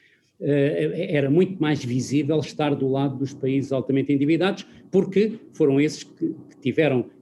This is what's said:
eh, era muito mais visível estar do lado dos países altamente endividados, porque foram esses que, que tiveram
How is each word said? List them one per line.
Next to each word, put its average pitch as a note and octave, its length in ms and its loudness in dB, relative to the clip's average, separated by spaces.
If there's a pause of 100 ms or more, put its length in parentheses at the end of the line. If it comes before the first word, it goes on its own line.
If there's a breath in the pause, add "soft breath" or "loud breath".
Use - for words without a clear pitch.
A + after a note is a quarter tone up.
(400 soft breath)
eh, D#3 680 0
era C#3 220 2
muito F#3 280 2
mais D3+ 240 0
visível C3 560 0
estar C#3+ 360 -2
do C3 140 -2
lado C3+ 280 -2
dos C3+ 160 -6
países C3+ 380 -2
altamente C#3 420 0
endividados, D#3+ 540 0 (240 loud breath)
porque F#3+ 480 0 (120)
foram C#3 300 2
esses D3+ 220 -2
que, - 240 -6
que - 340 -12
tiveram C3 480 0 (120)